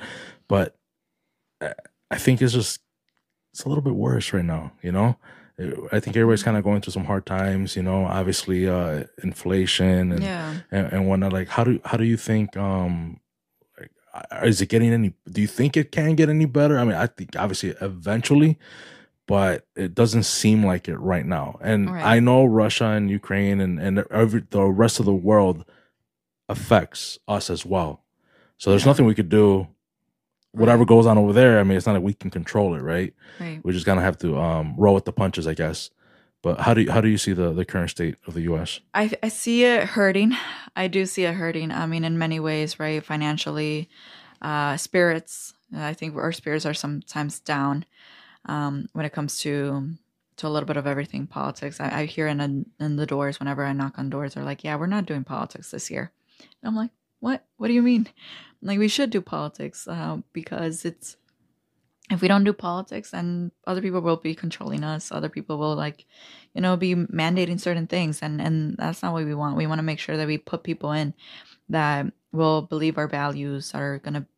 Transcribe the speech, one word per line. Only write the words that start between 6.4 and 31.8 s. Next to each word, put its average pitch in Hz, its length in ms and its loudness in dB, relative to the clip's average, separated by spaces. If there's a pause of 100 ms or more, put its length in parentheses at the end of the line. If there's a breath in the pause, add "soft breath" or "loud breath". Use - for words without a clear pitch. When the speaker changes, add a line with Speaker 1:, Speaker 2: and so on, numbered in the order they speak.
Speaker 2:
Mm-hmm. - 100 0
Speaker 1:
kinda 107 120 2
going 101 180 2
through 95 120 -10
some 95 140 -4
hard 98 200 -2
times, 95 500 -2
you 92 60 -2
know, 92 240 0
obviously, 92 640 0
uh, 85 360 0 (180)
inflation 92 920 2
and, 85 100 0
Speaker 2:
Yeah. 165 320 -4 (180)
Speaker 1:
and, 98 200 -2
and 95 160 0
whatnot. 95 240 2
Like, 95 160 -4
how - 160 0
do, 123 200 2
how - 120 -4
do 113 80 2
you 113 120 2
think, 107 400 -2
um, 90 640 -4 (580)
like, - 120 -20 (220)
uh, - 340 -4
is 110 140 4
it 98 80 0
getting 113 240 4
any, 110 220 2 (160)
do 90 100 -2
you 104 80 4
think - 280 2
it 151 160 2
can 160 240 2
get 156 120 6
any 156 180 4
better? 147 320 4
I 120 60 2
mean, 110 100 2
I 87 120 0
think - 300 -8
obviously 95 340 -4 (100)
eventually, 113 760 2 (680 loud breath)
but 98 480 0
it 90 220 -6
doesn't 113 280 4
seem 110 400 4
like 90 240 0
it 82 100 -6
right 87 280 -2
now. 78 360 -4
And 101 280 0
Speaker 2:
Right. 85 140 -6
Speaker 1:
I 113 160 8
know 127 240 8
Russia 110 420 4
and 104 240 0
Ukraine 98 500 0
and, 90 200 0
and 98 300 0
every, 110 400 2
the 101 160 2
rest 101 340 4
of 113 60 2
the 98 80 4
world 95 500 4 (840 soft breath)
affects - 760 0
us 101 220 -2
as 85 160 -6
well. 85 380 -2 (560)
So - 120 -4
there's 98 140 6
Speaker 2:
Yeah. 135 60 8
Speaker 1:
nothing 139 160 6
we 110 80 6
could 90 160 0
do. 98 380 6 (840)
Whatever 117 280 6
Speaker 2:
Right. 117 80 6
Speaker 1:
goes 113 180 10
on 110 120 6
over 104 140 4
there, 120 260 8
I 101 60 6
mean, 98 120 4
it's 90 100 0